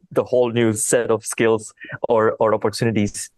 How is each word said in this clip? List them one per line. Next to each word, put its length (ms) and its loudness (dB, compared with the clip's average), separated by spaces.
the 120 0
whole 280 0
new 220 2
set 360 0
of 160 -2
skills 480 0
or, 260 2
or 200 0
opportunities, 840 -2